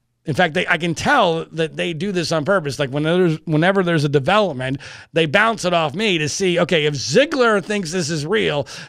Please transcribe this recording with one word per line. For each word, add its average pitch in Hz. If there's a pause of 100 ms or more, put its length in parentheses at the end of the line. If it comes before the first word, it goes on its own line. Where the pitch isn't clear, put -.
(240)
in 151
fact, 170
they, 175
I 175
can 170
tell 202
that 160
they 175
do 190
this 175
on 156
purpose. 156
Like, 143
when 147
there's, 165
whenever 175
there's 170
a 151
development, 139 (360)
they 165
bounce 202
it 175
off 156
me 196
to 151
see, 175
okay, 165
if 147
Ziegler 226
thinks 196
this 170
is 151
real, 160 (200)